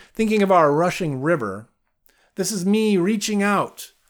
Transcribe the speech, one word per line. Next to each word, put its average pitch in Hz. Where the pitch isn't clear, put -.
thinking 214
of 190
our 165
rushing 160
river, 120
this 185
is 196
me 208
reaching 208
out 196